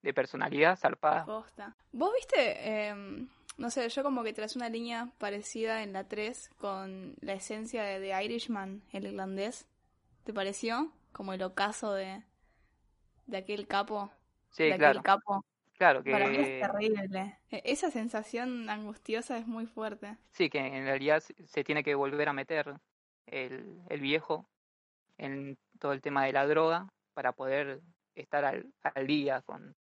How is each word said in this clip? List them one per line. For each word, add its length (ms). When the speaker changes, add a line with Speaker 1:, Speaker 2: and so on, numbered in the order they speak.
Speaker 1:
de 120
personalidad 640
zarpada. 480
Speaker 2:
Posta. 500
¿Vos 240
viste, 720
em, 400
no 120
sé, 200
yo 140
como 200
que 80
tracé 260
una 120
línea 480
parecida 680
en 80
la 160
tres 500
con 640
la 140
esencia 500
de 160
The 240
Irishman, 580
el 140
irlandés? 600
¿Te 100
pareció? 600
Como 220
el 100
ocaso 500
de, 300
de 100
aquel 300
capo. 420
Speaker 1:
Sí, 120
Speaker 2:
de 100
aquel 60
Speaker 1:
claro. 240
Speaker 2:
capo. 420
Speaker 1:
Claro 260
Speaker 2:
Para 260
mí 80
es 100
Speaker 1:
que 140
Speaker 2:
terrible. 800
E-, 140
esa 260
sensación 800
angustiosa 680
es 100
muy 180
fuerte. 520
Speaker 1:
Sí, 180
que 100
en 260
realidad 340
se, 160
se 200
tiene 180
que 120
volver 340
a 40
meter 420
el, 640
el 100
viejo 480
en 400
todo 120
el 100
tema 240
de 60
la 160
droga 400
para 200
poder 480
estar 300
al, 260
al 260
día 340
con 340